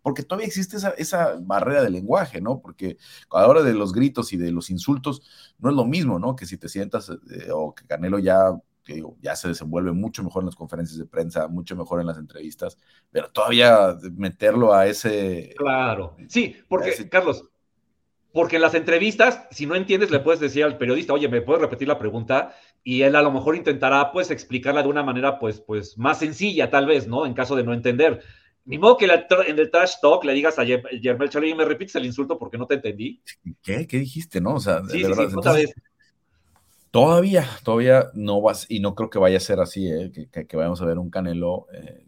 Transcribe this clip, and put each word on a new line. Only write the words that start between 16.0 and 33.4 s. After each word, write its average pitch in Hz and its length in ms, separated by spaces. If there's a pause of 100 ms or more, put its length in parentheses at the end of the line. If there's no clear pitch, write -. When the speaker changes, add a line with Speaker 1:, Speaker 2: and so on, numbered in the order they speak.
Speaker 2:
sí, - 300 (140)
porque, 175 180
Speaker 1:
a 180 60
ese 101 160
Speaker 2:
Carlos, 175 340 (880)
porque 165 240
en 160 60
las 160 100
entrevistas, 196 800
si - 160
no 156 80
entiendes, 190 360
le 143 100
puedes 151 200
decir 143 240
al 147 140
periodista, 127 340
"Oye, 143 160
¿me 120 140
puedes 156 180
repetir 139 260
la 143 120
pregunta?". 117 560 (280)
Y 127 200
él 139 120
a 147 60
lo 147 100
mejor 139 260
intentará, 139 540
pues, 180 200
explicarla 139 520
de 135 60
una 147 140
manera, 135 360
pues, 110 220
pues, 104 380
más 135 220
sencilla, 156 500
tal 139 160
vez, 139 200
¿no? 131 200
En 123 80
caso 131 220
de 123 80
no 117 100
entender. 120 480 (420)
Ni 147 140
modo 226 180
que 208 100
la 170 220
tra-, 185 180
en 151 120
el 156 120
trash 175 300
talk 139 240
le 143 80
digas 143 260
a 123 60
Ye-, 123 180 (200)
Yermel 127 260
Charlo, 147 180
"Oye, 160 80
¿me 160 120
repites 156 300
el 254 100
insulto 165 320
porque - 180
no 123 100
te 143 100
entendí?". 110 440 (420)